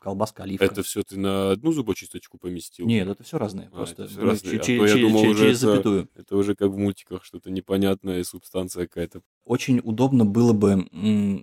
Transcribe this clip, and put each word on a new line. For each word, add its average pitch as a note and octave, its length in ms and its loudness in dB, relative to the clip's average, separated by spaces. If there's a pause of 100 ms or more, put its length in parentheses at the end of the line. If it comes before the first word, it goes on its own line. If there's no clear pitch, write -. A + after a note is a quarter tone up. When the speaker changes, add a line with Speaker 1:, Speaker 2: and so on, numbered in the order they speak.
Speaker 1:
колбаска, F#2+ 440 -6
оливка. F#2+ 200 -4
Speaker 2:
Это G2 200 0
все - 180 -6
ты F#2+ 160 -12
на G2 320 0
одну A#2+ 220 0
зубочисточку G#2 680 -8
поместил? F2+ 480 -10
Speaker 1:
Нет, G#2+ 220 0
это G2+ 160 -10
все E3 140 -8
разное. G2+ 340 -8
Speaker 2:
А, - 20 -20
Speaker 1:
Просто - 300 -10
Speaker 2:
это - 80 -14
все G2 80 -12
Speaker 1:
мы G#2 80 0
Speaker 2:
разное. F#2+ 240 -2
Speaker 1:
че-, A2 60 -2
Speaker 2:
А - 40 -8
Speaker 1:
че-, A#2+ 160 0
Speaker 2:
то G#2 80 4
я G#2+ 80 6
Speaker 1:
че-, B2+ 80 4
Speaker 2:
думал, A2 200 6
Speaker 1:
че-, G#2+ 80 6
Speaker 2:
уже G#2 160 2
Speaker 1:
через B2+ 180 2
Speaker 2:
это, G#2+ 80 4
Speaker 1:
запятую. G2 420 2
Speaker 2:
это - 220 -8
уже G2+ 180 0
как G2+ 160 0
в F#2+ 80 -8
мультиках, G2 460 -6
что-то - 260 -16
непонятное, F#2+ 720 -2
субстанция F2+ 640 -8
какая-то. E2+ 360 -10 (220)
Speaker 1:
Очень B2+ 380 0
удобно A#2+ 420 2
было A#2 280 4
бы, G2+ 400 4
м, G2+ 500 0